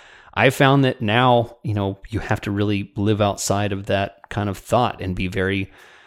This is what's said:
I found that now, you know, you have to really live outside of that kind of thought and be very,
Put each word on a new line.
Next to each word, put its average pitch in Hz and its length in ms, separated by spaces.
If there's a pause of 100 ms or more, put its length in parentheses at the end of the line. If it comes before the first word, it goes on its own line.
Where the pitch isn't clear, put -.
(340)
I 127 160
found 139 340
that 127 160
now, 120 640
you 107 120
know, 98 240 (120)
you 101 100
have - 220
to 104 80
really 101 460
live 104 240
outside 101 520
of 101 140
that - 440
kind 104 180
of 95 100
thought 123 420
and 95 160
be 95 120
very, 95 420 (360)